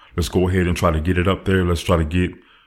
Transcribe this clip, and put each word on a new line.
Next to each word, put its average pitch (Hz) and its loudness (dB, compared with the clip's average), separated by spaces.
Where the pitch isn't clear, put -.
let's 82 -2
go 92 0
ahead 92 2
and 87 0
try 87 0
to 80 0
get 87 0
it 87 0
up 92 -2
there. 95 2
Let's 87 0
try 92 0
to 82 2
get, 87 -2